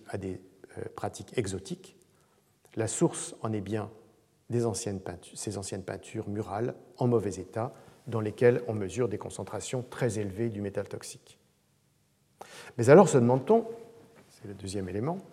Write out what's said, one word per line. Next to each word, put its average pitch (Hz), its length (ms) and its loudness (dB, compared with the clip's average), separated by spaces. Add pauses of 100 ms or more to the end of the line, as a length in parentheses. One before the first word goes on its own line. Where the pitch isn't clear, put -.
à 104 100 -6
des, 95 220 -6 (380)
euh, 98 40 -6 (120)
pratiques - 420 -10
exotiques. 95 600 -6 (800)
La 113 100 0
source - 560 0
en 110 100 -2
est 107 80 -2
bien 104 300 -4 (600)
des 117 160 2
anciennes 98 340 -4
peintu-, - 360 -12
ces 101 220 -6
anciennes 98 240 -8
peintures 101 460 -8
murales 104 460 -4 (240)
en 127 80 2
mauvais 104 280 4
état, 113 380 -6 (340)
dans 117 140 -2
lesquelles 120 460 4
on 110 80 -2
mesure 104 340 -2
des 101 100 -4
concentrations - 720 -8
très 113 300 -2
élevées 104 320 -2
du 101 100 -8
métal 101 280 -4
toxique. - 500 -14 (1400)
Mais 120 140 6
alors 170 180 12
se 139 100 6
demande-t-on, 139 480 4 (640)
c'est - 180 -18
le 104 60 -12
deuxième 98 340 -6
élément, 123 300 -4 (140)